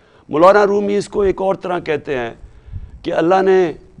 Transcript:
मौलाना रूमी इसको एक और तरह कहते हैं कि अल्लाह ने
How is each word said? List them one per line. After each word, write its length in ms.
मौलाना 320
रूमी 340
इसको 280
एक 160
और 140
तरह 240
कहते 360
हैं 240
कि 80
अल्लाह 300
ने 380